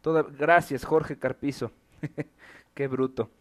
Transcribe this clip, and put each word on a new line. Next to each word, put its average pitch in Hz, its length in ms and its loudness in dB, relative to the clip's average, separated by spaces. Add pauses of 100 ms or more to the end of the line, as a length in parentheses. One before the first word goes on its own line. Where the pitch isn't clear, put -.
toda, 156 220 2
gracias 147 600 2
Jorge 156 320 0
Carpizo, 131 540 -4 (300)
<laughs> - 760 -14
qué 139 120 -4
bruto 131 540 -2